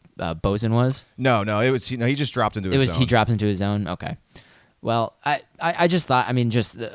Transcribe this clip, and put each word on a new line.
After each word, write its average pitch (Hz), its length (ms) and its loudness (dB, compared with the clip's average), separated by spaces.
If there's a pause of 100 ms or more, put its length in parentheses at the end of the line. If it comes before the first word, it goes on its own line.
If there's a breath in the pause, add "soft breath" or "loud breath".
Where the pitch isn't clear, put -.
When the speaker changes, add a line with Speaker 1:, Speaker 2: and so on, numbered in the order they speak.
(200)
Speaker 1:
Uh, 85 140 -4
Bozen 104 380 -2
was? 123 340 0 (140)
Speaker 2:
No, 127 240 2
no, 107 180 0
it 127 80 4
was, 127 220 -2
you 127 60 -6
know, 117 100 0
he 139 80 0
just 139 180 -4
dropped 110 240 -2
into 95 120 -4
Speaker 1:
It - 40 0
Speaker 2:
his 139 60 4
Speaker 1:
was, 131 100 2
Speaker 2:
zone. 82 100 -2
Speaker 1:
he 127 60 4
dropped 113 240 4
into 107 160 0
his 101 140 0
zone? 101 280 0
Okay. - 300 -8 (680 soft breath)
Well, 113 300 -2 (100)
I, 143 180 -2 (200)
I, 165 220 -2
I 175 40 4
just 170 200 2
thought, 127 200 2
I 120 40 -4
mean, 123 180 2
just 113 300 0
the, 113 160 -8